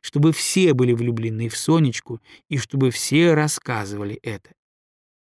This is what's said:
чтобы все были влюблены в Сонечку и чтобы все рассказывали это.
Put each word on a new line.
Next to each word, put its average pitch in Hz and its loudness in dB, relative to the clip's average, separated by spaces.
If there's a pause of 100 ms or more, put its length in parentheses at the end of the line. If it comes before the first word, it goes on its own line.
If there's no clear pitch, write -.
чтобы 151 2
все 175 2
были 127 2
влюблены 113 -4
в - -10
Сонечку 147 0 (280)
и 156 -4
чтобы 131 0
все 160 2
рассказывали 107 -4
это. - -12 (880)